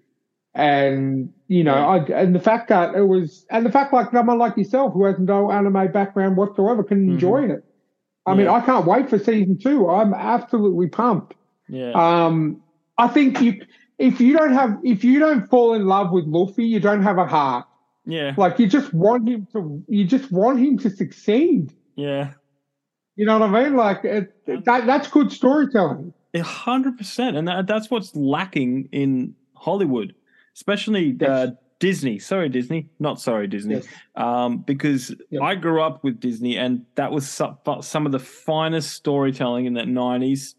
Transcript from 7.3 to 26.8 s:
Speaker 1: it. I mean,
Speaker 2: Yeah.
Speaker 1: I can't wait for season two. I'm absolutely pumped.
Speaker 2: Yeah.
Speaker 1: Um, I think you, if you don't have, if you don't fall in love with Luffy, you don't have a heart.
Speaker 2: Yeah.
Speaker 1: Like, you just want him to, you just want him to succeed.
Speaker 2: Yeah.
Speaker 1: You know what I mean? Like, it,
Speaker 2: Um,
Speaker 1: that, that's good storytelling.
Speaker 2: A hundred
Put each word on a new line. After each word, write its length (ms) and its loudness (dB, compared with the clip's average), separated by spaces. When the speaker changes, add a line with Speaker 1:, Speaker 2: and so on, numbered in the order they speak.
Speaker 1:
it. 200 -4
I 80 0
mean, 140 4
Speaker 2:
Yeah. 60 4
Speaker 1:
I 80 2
can't 260 2
wait 200 2
for 120 0
season 400 0
two. 280 2
I'm 280 2
absolutely 720 0
pumped. 480 -2
Speaker 2:
Yeah. 240 -8
Speaker 1:
Um, 680 2
I 100 4
think 320 2
you, 220 2
if 200 2
you 160 6
don't 180 4
have, 300 2
if 200 0
you 160 6
don't 280 2
fall 280 4
in 100 0
love 260 2
with 140 0
Luffy, 400 0
you 140 0
don't 240 2
have 160 2
a 80 0
heart. 380 0
Speaker 2:
Yeah. 280 -4
Speaker 1:
Like, 220 2
you 100 4
just 280 0
want 340 2
him 240 -6
to, 340 -8
you 180 0
just 260 -2
want 280 2
him 200 2
to 100 -2
succeed. 840 0
Speaker 2:
Yeah. 360 -6
Speaker 1:
You 120 0
know 100 4
what 160 2
I 100 4
mean? 120 0
Like, 300 2
it, 280 -4
Speaker 2:
Um, 180 -6
Speaker 1:
that, 220 2
that's 200 2
good 240 2
storytelling. 840 0
Speaker 2:
A 80 -4
hundred 560 -4